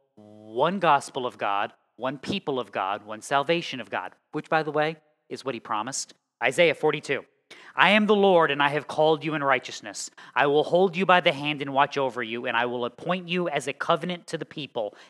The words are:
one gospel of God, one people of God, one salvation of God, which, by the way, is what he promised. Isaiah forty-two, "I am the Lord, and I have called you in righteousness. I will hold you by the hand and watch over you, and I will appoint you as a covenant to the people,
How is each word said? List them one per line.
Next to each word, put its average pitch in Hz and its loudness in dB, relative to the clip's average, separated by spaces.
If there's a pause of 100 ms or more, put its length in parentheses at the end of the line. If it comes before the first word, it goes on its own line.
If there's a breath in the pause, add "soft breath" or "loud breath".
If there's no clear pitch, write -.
(160)
one 107 -4
gospel 143 0
of 110 -12
God, 104 -2 (260)
one 131 -6
people 156 -6
of 117 -8
God, 104 -4
one 107 -12
salvation 143 -2
of 110 -14
God, 92 -6 (180)
which, 151 -6
by 156 2
the 151 -6
way, 151 0 (320)
is 127 -12
what 131 -4
he 117 -10
promised. 113 -6 (280)
Isaiah 147 4
forty-two, 147 -2 (520 loud breath)
"I 156 6
am 208 4
the 214 6
Lord, 180 6
and 139 -2
I 143 4
have 147 -4
called 156 2
you 156 -2
in 143 -4
righteousness. 127 -4 (240 loud breath)
I 139 2
will 147 4
hold 175 2
you 185 0
by 180 6
the 170 2
hand 147 -4
and 139 -6
watch 139 2
over 127 -2
you, 117 -6
and 117 0
I 120 2
will 120 -4
appoint 175 -6
you 175 -2
as 147 -4
a 143 -4
covenant 170 -4
to 160 -8
the 156 -10
people, 123 -8 (140)